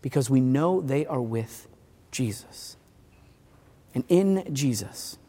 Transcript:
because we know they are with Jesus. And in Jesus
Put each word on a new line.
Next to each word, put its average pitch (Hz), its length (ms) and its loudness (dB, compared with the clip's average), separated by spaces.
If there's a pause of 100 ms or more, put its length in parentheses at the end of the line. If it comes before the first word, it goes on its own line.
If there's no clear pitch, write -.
because 131 300 0
we 131 100 6
know 147 400 2
they 143 240 -2
are 147 180 -4
with 113 440 -6 (460)
Jesus. - 640 -8 (1200)
And 123 120 -2
in 190 460 2
Jesus 120 640 -4 (100)